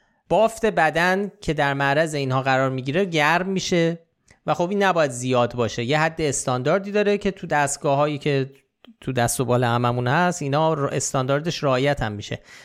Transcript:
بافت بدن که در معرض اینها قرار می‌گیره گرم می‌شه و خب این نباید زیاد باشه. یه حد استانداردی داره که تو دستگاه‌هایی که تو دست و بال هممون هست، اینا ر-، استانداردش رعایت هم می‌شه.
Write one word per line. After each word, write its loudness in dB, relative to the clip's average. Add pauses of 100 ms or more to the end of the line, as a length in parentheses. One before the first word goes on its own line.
(280)
بافت 2
بدن 2
که -2
در 0
معرض 2
اینها 0
قرار 2
می‌گیره -2
گرم 2
می‌شه 0 (480)
و 0
خب -2
این 0
نباید 2
زیاد 0
باشه. -2
یه 0
حد 0
استانداردی -2
داره 0
که -4
تو -8
دستگاه‌هایی 0
که -2 (500)
تو -6
دست 0
و 0
بال 2
هممون 0
هست، 0
اینا 0
ر-، -2
استانداردش -2
رعایت 0
هم -4
می‌شه. -8 (260)